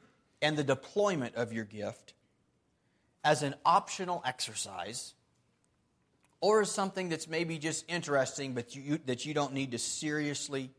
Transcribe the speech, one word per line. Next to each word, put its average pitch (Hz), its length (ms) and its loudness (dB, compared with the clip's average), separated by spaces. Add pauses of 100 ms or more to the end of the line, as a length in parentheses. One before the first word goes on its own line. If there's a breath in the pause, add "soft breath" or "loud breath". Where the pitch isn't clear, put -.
(420 soft breath)
and 151 140 2
the 147 80 2
deployment 143 720 2
of 113 160 -2
your 110 140 -4
gift 104 480 -8 (1080)
as 151 180 6
an 139 140 -2 (100)
optional 180 580 2
exercise 104 880 -6 (1300)
or 214 200 6
as 208 80 2
something 190 400 -2
that's 160 180 -4
maybe 165 300 -2
just 151 300 -4
interesting, 143 680 0
but 120 220 -6
you, 139 80 -12
you, 147 220 0
that 127 200 -2
you 151 80 -4
don't 143 200 0
need 135 180 -2
to 120 80 -2
seriously 147 1000 -4